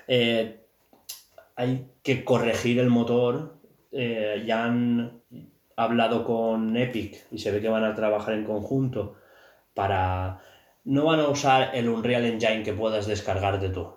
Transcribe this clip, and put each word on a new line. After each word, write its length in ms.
eh, 540
hay 340
que 220
corregir 540
el 100
motor. 680
Eh, 540
ya 200
han 560
hablado 480
con 520
Epic 540
y 80
se 120
ve 100
que 80
van 140
a 120
trabajar 380
en 120
conjunto 720
para... 680
No 220
van 140
a 80
usar 480
el 140
Unreal 360
Engine 380
que 100
puedas 340
descargarte 640
tú, 280